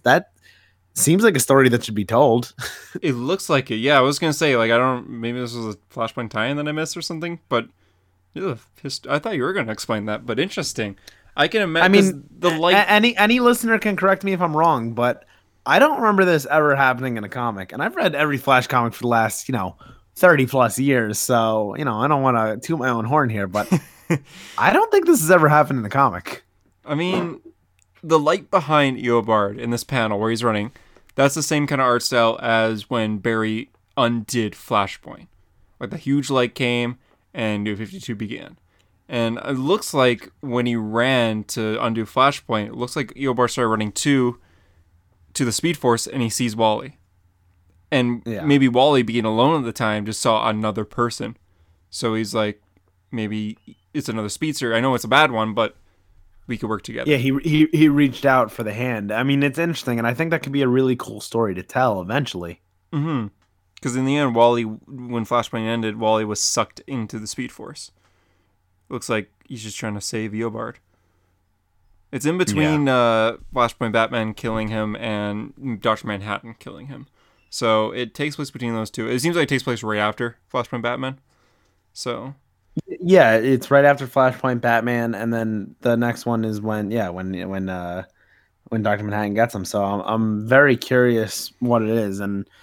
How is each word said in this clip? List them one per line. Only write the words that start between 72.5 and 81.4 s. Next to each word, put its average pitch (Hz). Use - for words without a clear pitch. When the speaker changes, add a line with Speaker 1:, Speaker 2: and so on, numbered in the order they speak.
Speaker 1:
Yeah. 131
Speaker 2:
uh, 113
Flashpoint 120
Batman 113
killing 110
him 107
and 107
Doctor 110
Manhattan 104
killing 90
him. 131
So 110
it 120
takes 147
place 143
between 123
those 110
two. 113
It 127
seems 170
like 170
it 131
takes 131
place 117
right 107
after 107
Flashpoint 123
Batman. 131